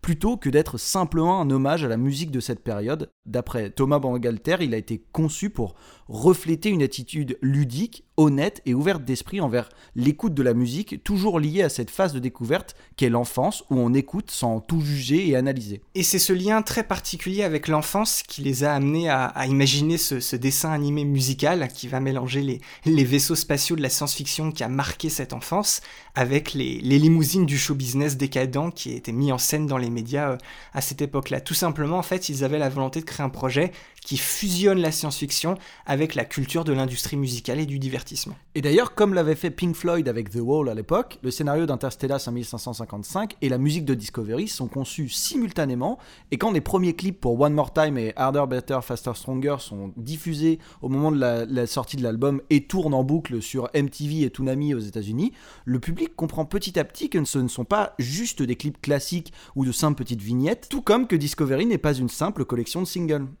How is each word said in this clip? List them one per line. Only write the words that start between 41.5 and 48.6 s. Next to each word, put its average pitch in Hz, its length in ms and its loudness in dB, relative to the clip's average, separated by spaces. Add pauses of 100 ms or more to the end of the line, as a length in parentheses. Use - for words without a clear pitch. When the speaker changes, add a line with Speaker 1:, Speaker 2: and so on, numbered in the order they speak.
Speaker 1:
d'Interstellar 135 540 -2
cinq 120 120 -6
mille 120 120 -4
cinq 113 140 -10
cent 123 140 -8
cinquante-cinq 120 680 -6
et 139 60 0
la 127 100 0
musique 147 260 0
de 135 100 2
Discovery 117 540 -4
sont 127 200 -6
conçus 135 400 -6
simultanément, 165 880 -2 (320)
et 131 80 -2
quand - 140 2
les 160 100 2
premiers 180 320 2
clips 185 260 -4
pour 120 180 0
One 147 140 4
More 147 200 0
Time 151 260 2
et 110 180 -2
Harder, 139 320 2
Better, 127 340 -2